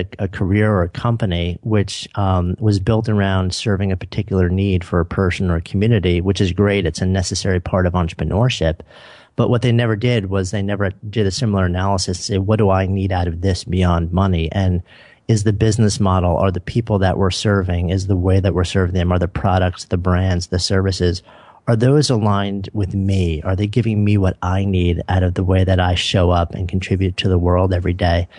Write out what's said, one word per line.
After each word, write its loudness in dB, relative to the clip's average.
a, -2
a 0
career 0
or 2
a -2
company -2
which, -2
um, 0
was 2
built 0
around 0
serving -2
a -2
particular -2
need 0
for -2
a 0
person -2
or 0
a -2
community, 0
which 0
is 0
great. 2
It's -4
a -2
necessary -2
part 0
of 0
entrepreneurship. -2
But 0
what 0
they 2
never 2
did -2
was -2
they -4
never -2
did 0
a 0
similar 0
analysis -2
to -12
say, -4
"What 0
do 2
I 2
need -2
out 0
of -6
this -2
beyond 0
money?" 0
And 0
is 2
the 2
business 2
model, 2
are 2
the -2
people -2
that 2
we're 2
serving, 0
is -2
the 0
way 2
that 2
we're 2
serving 0
them, 2
are 2
the 0
products, 0
the -2
brands, 0
the -2
services, 0
are 2
those 4
aligned 0
with -4
me? 0
Are -2
they 0
giving 0
me 4
what 0
I 0
need 0
out 2
of 0
the -2
way 2
that 2
I 2
show 2
up 0
and -6
contribute -2
to 0
the 4
world 2
every -2
day? 0